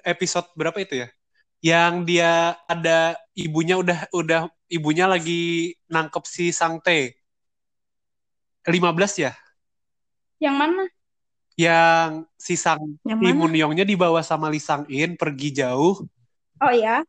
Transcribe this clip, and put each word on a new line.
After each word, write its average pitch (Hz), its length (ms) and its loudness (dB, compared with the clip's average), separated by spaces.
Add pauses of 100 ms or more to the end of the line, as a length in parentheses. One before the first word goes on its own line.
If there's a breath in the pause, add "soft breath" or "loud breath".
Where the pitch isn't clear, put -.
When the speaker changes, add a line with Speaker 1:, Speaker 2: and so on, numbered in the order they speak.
Speaker 1:
episode 175 560 -4
berapa 160 240 -4
itu 127 240 -6
ya? - 20 -20 (540)
Yang 170 320 4 (140)
dia 170 220 4 (400)
ada 165 480 0 (160)
ibunya 160 480 -2
udah, 175 160 0 (160)
udah, 165 260 0 (300)
ibunya 165 400 2
lagi 170 640 -2 (160)
nangkep 160 360 -4
si 175 280 -2
Sang 165 320 -2
Tae. 147 320 0 (1500)
Lima 175 260 2
belas 190 260 0
ya? 135 140 -2 (1080)
Speaker 2:
Yang 277 200 0
mana? 339 220 0 (760)
Speaker 1:
Yang 165 540 4 (360)
si 180 80 -2 (100)
Sang, 156 180 0 (260)
Speaker 3:
Yang 220 120 -2
Speaker 1:
si 220 60 4
Speaker 3:
mana? 156 140 4
Speaker 1:
Munyongnya 160 500 2
dibawa 175 300 2 (100)
sama 156 220 -2
Lee 151 160 -4
Sang 160 240 -2
In 160 280 -4
pergi 147 280 -4 (100)
jauh. 139 360 2 (640)
Speaker 2:
Oh 269 120 2
iya, 233 360 0